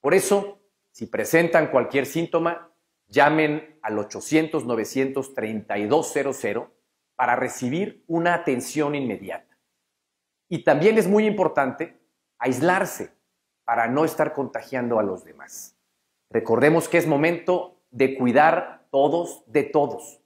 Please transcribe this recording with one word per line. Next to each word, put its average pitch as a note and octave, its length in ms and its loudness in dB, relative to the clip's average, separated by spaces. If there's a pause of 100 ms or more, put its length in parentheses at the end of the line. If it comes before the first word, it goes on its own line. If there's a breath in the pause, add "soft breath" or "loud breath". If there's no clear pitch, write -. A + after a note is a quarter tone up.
Por D3 140 2
eso, G3 460 0 (300)
si - 160 -12
presentan E3 640 2
cualquier C3 380 0
síntoma, E3+ 640 -4 (360)
llamen D3+ 760 2
al G#2+ 160 -4
ochocientos, D3 680 -2
novecientos C3 720 -4
treinta A2 440 -6
y G#2 80 -2
dos D3+ 260 2
cero C#3 200 -2
cero A#2 400 -6 (440)
para A#2+ 200 0
recibir B2+ 720 -4
una E3+ 280 2
atención D3 600 -2
inmediata. G2 640 -8 (920)
Y D#3 160 -6
también E3 340 4
es F#3+ 80 2
muy G#3 200 4
importante D#3 760 -2 (380)
aislarse C#3 760 -2 (520)
para A#2 240 0
no C#3+ 160 2
estar D#3 280 -2
contagiando A#2+ 680 -4
a G#2+ 40 2
los F#2+ 220 -4
demás. - 520 -20 (540)
Recordemos B2 580 2
que F3 100 2
es E3 80 2
momento E3 840 -2
de C3 260 0
cuidar C3 720 2
todos D3 560 0
de C3+ 180 0
todos. - 600 -4